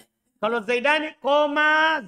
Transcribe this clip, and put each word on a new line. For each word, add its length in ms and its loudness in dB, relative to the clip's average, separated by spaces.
Kalau 240 -2
Zaidani, 560 -2
koma 840 2